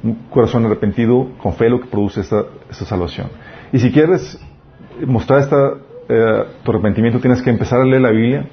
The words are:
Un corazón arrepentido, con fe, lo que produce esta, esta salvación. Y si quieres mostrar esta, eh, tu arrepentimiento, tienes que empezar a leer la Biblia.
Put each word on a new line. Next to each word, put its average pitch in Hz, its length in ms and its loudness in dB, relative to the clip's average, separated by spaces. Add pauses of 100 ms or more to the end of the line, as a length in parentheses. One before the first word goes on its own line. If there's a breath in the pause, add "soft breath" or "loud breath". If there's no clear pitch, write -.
Un 113 120 -2 (140)
corazón 117 360 2
arrepentido, 117 640 0 (120)
con 98 120 -4
fe, 113 160 0
lo 123 100 0
que 123 80 -12
produce 104 340 -4
esta, 104 220 -2 (260)
esta - 160 -12
salvación. - 440 -6 (420 loud breath)
Y 127 80 0
si 117 120 2
quieres 156 480 2 (680)
mostrar 131 340 2
esta, 143 340 2 (360)
eh, 110 340 2 (200)
tu 117 80 -2
arrepentimiento, 110 480 0
tienes 123 220 2
que 131 80 0
empezar 120 320 0
a 131 40 2
leer 131 160 2
la 120 100 2
Biblia. 123 420 0